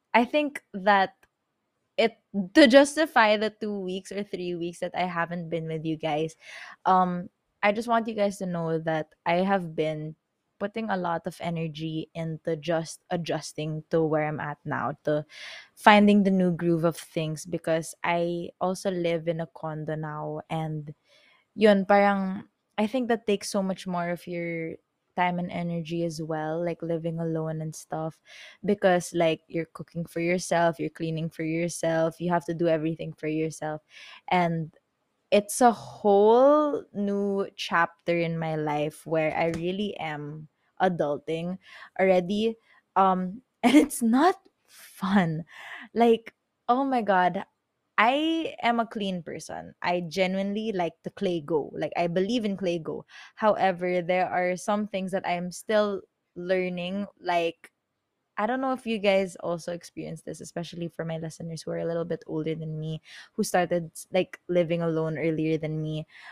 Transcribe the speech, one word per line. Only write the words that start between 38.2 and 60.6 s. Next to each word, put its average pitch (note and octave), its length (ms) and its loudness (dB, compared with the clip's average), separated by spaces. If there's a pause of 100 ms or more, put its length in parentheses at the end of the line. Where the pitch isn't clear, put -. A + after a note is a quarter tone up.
my D#3+ 180 -4
life D3+ 500 -4
where D#3 300 0
I E3 120 0 (100)
really F#3 400 -4
am D3+ 500 -10 (340)
adulting E3 760 -2 (420)
already. F#3+ 560 2 (400)
Um, F#3 460 2 (100)
<laughs> - 120 -20
and B3+ 120 6
it's D4 260 4
not C4 340 4 (320)
fun. F3+ 760 -2 (500)
Like, A3+ 400 2 (340)
oh B3 160 2
my C4 180 0
God, F#3 440 2 (520)
I D4+ 640 2
am A#3 160 2
a A3+ 80 0
clean F#3+ 360 -4
person. - 580 -12
I F3+ 200 0
genuinely F#3+ 680 -2
like F3 220 -2 (100)
the F3+ 80 -8
Clego. E3 640 -2
Like, D#3 220 -4
I F3 120 0
believe G3 380 0
in G3 120 -2
Clego. E3+ 480 -4 (300)
However, F3+ 680 2
there F3+ 280 2
are F3+ 280 0
some G#3 300 -2
things F#3+ 240 -6
that F#3 160 -2
I F3 60 0
am F3 180 -4
still G#3 500 0 (340)
learning. F3+ 720 -2 (120)
Like, E3+ 520 -2 (680)
I G#3 100 0
don't C4 140 -2
know C4 120 0
if B3 140 -8
you A3+ 120 -2
guys G3 380 2
also E3+ 360 -6
experience D#3+ 500 -12
this, - 180 -12
especially E3+ 480 -8